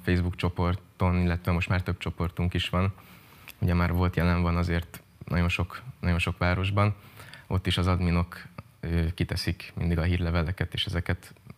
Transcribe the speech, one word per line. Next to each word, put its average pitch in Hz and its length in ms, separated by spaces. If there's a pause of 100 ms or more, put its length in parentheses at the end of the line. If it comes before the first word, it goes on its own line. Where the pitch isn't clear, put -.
Facebook 90 340
csoporton, 90 840
illetve 87 340
most 85 180
már 92 120
több 87 160
csoportunk 87 560
is - 160
van, 92 240 (680)
ugye 87 140
már 87 200
volt, 90 220
jelen 87 260
van 85 160
azért 87 460 (220)
nagyon 87 240
sok, - 320 (180)
nagyon 87 200
sok 85 180
városban, 98 580 (520)
ott 90 200
is 87 100
az 90 100
adminok, 87 600 (320)
ö, 82 340
kiteszik - 640
mindig 85 220
a 80 60
hírleveleket, 87 680
és - 120
ezeket 90 480 (240)